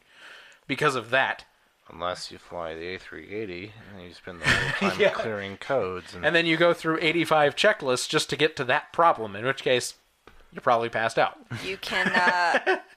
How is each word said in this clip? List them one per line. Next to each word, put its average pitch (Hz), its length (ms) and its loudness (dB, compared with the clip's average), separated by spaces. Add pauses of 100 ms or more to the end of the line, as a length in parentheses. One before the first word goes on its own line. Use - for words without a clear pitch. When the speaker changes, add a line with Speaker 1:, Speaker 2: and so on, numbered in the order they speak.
(680)
Speaker 1:
because 139 300 2
of 113 140 -6
that. 120 340 2 (460)
Speaker 2:
Unless 87 400 -6
you 92 80 -16
fly 85 360 -10
the 85 200 -8
A 92 40 -10
three 82 360 -16
eighty, 101 380 -10 (240)
and 90 100 -16
you 87 60 -18
spend 87 300 -16
the 78 60 0
whole 143 420 0
Speaker 1:
<laughs> - 0 -
Speaker 2:
time - 100 -4
Speaker 1:
Yeah. 202 100 6
Speaker 2:
clearing 101 460 -6
codes. 92 580 -4
And 90 100 -8
Speaker 1:
And 165 120 2
then 165 100 4
you 160 120 2
go 170 160 4
through 160 260 -2
eighty-five 156 560 2
checklists 143 520 2
just - 220 0
to 151 60 -2
get 151 200 2
to 139 80 -4
that 131 280 0
problem, 110 420 2
in 104 120 -6
which 135 160 -2
case, 127 320 0 (580)
you're - 80 -14
probably 117 300 2
passed 113 280 0
out. - 200 2 (260)
Speaker 3:
You 190 140 -6
can, 190 300 -2
uh, 180 680 2 (180)